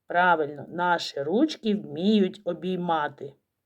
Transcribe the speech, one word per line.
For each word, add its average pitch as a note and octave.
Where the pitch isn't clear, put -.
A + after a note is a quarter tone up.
Правильно, D#3
наші F3
ручки G#3
вміють F#3
обіймати. E3+